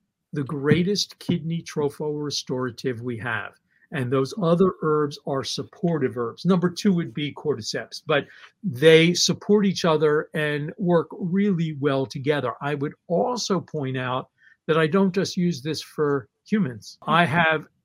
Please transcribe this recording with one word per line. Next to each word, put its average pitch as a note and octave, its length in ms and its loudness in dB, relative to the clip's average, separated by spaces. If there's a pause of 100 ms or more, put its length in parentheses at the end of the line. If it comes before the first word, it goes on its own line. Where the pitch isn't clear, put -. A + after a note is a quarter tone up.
(340)
the D3 100 -4
greatest D#3 760 0
kidney E3 460 -4
tropho D3+ 480 -4
restorative C3 880 -6
we A#2+ 160 -8
have. G#2+ 360 -6 (420)
And B2 160 -4
those C3+ 300 0
other F3 400 4
herbs D3+ 460 0
are C3+ 160 -4
supportive C3 760 -4
herbs. A#2 280 -6
Number F3+ 220 4
two F#3 260 2
would D#3+ 200 -2
be D3 180 -4
cordyceps, A#2+ 760 -6
but D3 180 2 (380)
they D#3+ 500 6
support G3+ 540 2
each F3+ 180 0
other D#3 480 2
and D3+ 460 -4
work E3+ 320 2
really F3 680 0
well C3+ 280 0
together. C#3 520 -2
I C#3+ 140 -4
would D3+ 200 -4 (120)
also G3+ 540 -2
point C3 360 -6
out B2+ 340 -4 (360)
that D#3+ 140 2
I D#3+ 80 4
don't F#3+ 260 2
just F#3+ 240 -2
use F3 240 0
this D3 220 -6
for C#3+ 440 -2 (160)
humans. C#3 640 -4
I E3 200 4
have D#3+ 420 2 (180)